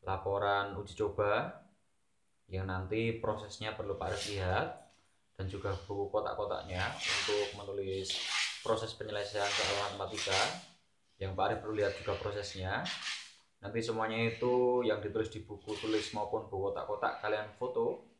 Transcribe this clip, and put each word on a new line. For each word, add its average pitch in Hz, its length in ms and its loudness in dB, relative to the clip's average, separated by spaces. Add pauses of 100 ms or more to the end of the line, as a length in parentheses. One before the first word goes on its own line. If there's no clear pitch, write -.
laporan 101 720 2
uji 101 240 -8
coba 107 560 2 (960)
yang 95 160 -2
nanti 101 560 0
prosesnya 107 560 -4
perlu 98 160 -2
Pak 85 160 -2
Arif - 240 -2
lihat, 95 400 2 (640)
dan 95 80 -2
juga 98 240 -4 (160)
buku 101 240 -2
kotak-kotaknya 95 720 0 (160)
untuk 101 640 0
menulis 95 480 -2 (560)
proses 113 320 2
penyelesaian 104 480 0
soal 101 400 2
matematika 98 480 -2 (880)
yang 95 160 -4
Pak 98 80 6
Arif 110 160 2
perlu 107 160 -2
lihat 101 240 4
juga 98 160 0
prosesnya. 101 640 -2 (800)
Nanti 107 240 -2
semuanya 110 320 0
itu 123 640 4
yang 107 160 4
ditulis 104 320 0
di - 160 -10
buku 104 320 -8
tulis 110 320 2
maupun 104 400 -2
buku 98 240 0
kotak-kotak - 480 -2
kalian 107 320 0
foto 120 480 -2 (180)